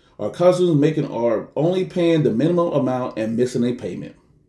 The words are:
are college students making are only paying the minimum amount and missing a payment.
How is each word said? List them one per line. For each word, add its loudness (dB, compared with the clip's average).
are -4
college 4
students 2
making 0
are -2
only 0
paying 0
the 2
minimum 0
amount -2
and -4
missing 0
a 0
payment. -10